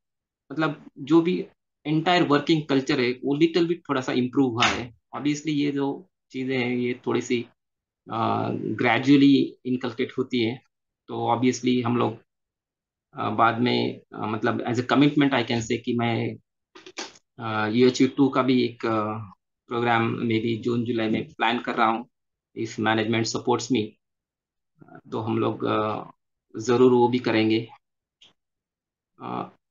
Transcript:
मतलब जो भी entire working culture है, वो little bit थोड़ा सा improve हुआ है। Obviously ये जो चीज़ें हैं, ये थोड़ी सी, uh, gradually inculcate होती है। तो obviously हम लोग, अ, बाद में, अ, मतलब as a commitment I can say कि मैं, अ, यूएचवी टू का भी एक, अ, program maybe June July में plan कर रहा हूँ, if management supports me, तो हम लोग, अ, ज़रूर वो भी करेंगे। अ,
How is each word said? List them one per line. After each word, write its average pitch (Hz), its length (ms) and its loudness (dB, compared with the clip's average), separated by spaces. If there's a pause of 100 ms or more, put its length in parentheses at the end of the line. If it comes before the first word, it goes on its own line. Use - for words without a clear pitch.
(520)
मतलब 151 320 -6 (140)
जो 147 220 4
भी 180 260 0 (400)
entire 160 360 2
working 143 440 2
culture 139 340 0
है, 123 120 0
वो 131 240 -4
little 165 260 2
bit 170 140 -2 (120)
थोड़ा 131 120 0
सा 135 120 -4
improve 127 400 0
हुआ 117 140 2
है। 110 280 -4 (220)
Obviously 147 320 -4
ये 143 240 -2
जो 139 360 -6 (220)
चीज़ें 131 280 -6
हैं, 123 180 -2
ये 123 300 -4
थोड़ी 123 140 0
सी, 123 260 -2 (680)
uh, 110 400 -2
gradually 127 920 4 (200)
inculcate 123 540 -4
होती 123 260 -2
है। 120 180 -4 (460)
तो 117 280 -2
obviously 123 480 0
हम 120 120 2
लोग, 113 200 0 (1000)
अ, 113 160 -6
बाद 113 300 2
में, 120 400 0 (140)
अ, 110 120 -8
मतलब 113 380 -4
as 123 100 -4
a 117 80 -2
commitment 139 480 4
I 127 120 0
can 117 160 -2
say 113 260 -4
कि 120 120 -2
मैं, 117 400 -2 (1000)
अ, 107 300 -2
यूएचवी 127 400 4
टू 135 200 2
का 131 140 0
भी 127 220 2
एक, 117 220 -6
अ, 107 320 -2 (500)
program 117 460 0
maybe 113 460 -2
June 120 240 -2
July 113 240 -2
में 110 200 -2
plan 117 300 -2
कर - 160 -6
रहा 120 120 2
हूँ, 113 220 -2 (500)
if 113 120 -6
management 113 560 0 (100)
supports 120 360 -2
me, 117 100 2 (1300)
तो 120 80 -4
हम 113 180 -2
लोग, 113 260 -2
अ, 107 460 -4 (460)
ज़रूर 123 360 4
वो 120 160 4
भी 123 100 0
करेंगे। 113 500 0 (1500)
अ, 123 300 -8 (180)